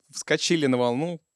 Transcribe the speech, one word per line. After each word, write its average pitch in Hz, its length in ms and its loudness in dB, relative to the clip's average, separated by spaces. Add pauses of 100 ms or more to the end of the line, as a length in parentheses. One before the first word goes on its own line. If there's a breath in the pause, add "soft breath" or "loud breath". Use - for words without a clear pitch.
(140)
вскочили 156 540 0
на 131 100 2
волну, 135 440 -2 (140)